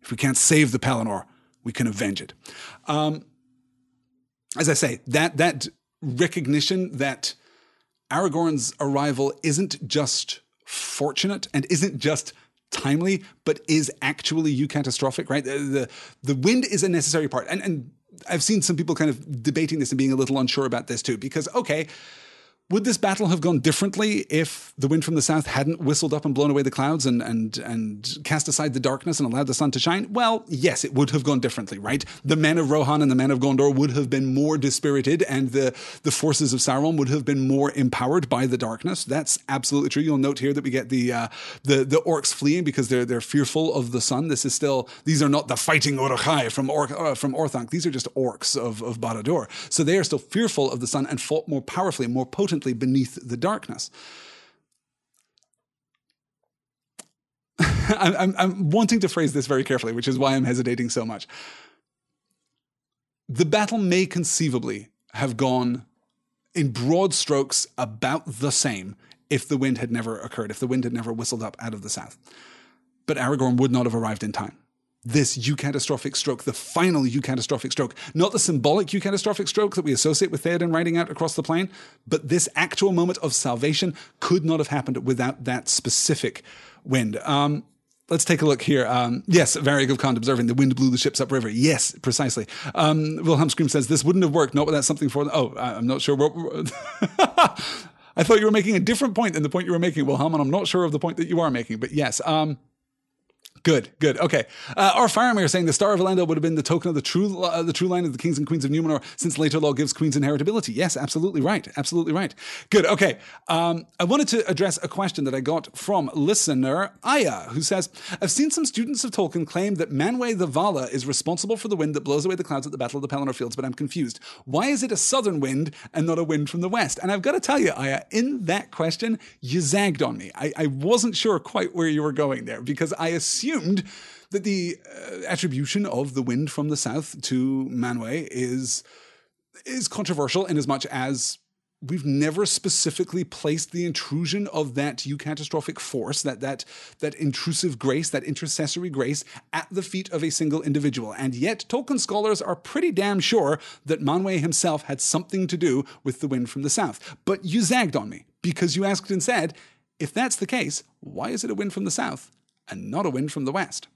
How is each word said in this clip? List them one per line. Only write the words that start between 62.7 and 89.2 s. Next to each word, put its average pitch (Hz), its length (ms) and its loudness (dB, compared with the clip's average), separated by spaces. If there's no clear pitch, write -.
The 127 160 2
battle 208 340 2
may 185 280 4
conceivably 127 840 -2
have 127 240 -4
gone 123 500 0
in 143 200 0
broad 156 420 2
strokes - 540 0
about 123 480 -2
the 131 240 -2
same 101 460 -2
if 139 160 0
the 147 100 0
wind 131 220 2
had 117 140 -4
never 113 260 -4
occurred, 107 320 -8
if 107 80 -10
the 131 80 -4
wind 127 160 0
had 120 100 -2
never 117 200 -6
whistled 117 320 -4
up 107 160 -10
out 113 140 -8
of 101 80 -12
the 101 80 -10
south. - 280 -10
But 151 120 -2
Aragorn 127 400 2
would 131 120 4
not 123 160 2
have 113 80 0
arrived 110 300 -2
in 107 80 -4
time. - 260 -8
This 127 340 2
eucatastrophic 139 800 -2
stroke, 127 260 -2
the 135 100 -4
final 165 520 2
eucatastrophic 127 640 -2
stroke, - 240 -2
not 180 180 4
the 233 60 0
symbolic 151 500 2
eucatastrophic 196 580 -2
stroke 208 300 0
that 180 80 0
we 147 80 2
associate 156 400 2
with 143 100 -4
Theoden 170 320 0
riding 170 240 0
out 170 100 -2
across 156 280 -4
the 156 60 -2
plain, 175 280 0
but 151 220 -2
this 170 280 2
actual 185 360 2
moment 175 260 2
of 151 140 -2
salvation 147 640 0
could 175 260 2
not 160 140 2
have 151 80 2
happened 131 400 -4
without 127 380 0
that 127 240 -4
specific - 760 0
wind. 120 340 0
Um, 143 440 0
let's 165 140 2
take 160 180 4
a - 20 2
look 143 160 4
here. 135 280 4
Um, 123 400 2